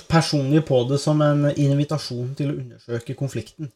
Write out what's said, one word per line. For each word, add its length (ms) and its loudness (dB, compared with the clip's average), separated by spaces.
personlig 560 2
på 240 2
det 100 0
som 220 2
en 300 4
invitasjon 840 0
til 140 -4
å 80 -4
undersøke 580 -10
konflikten. 600 -8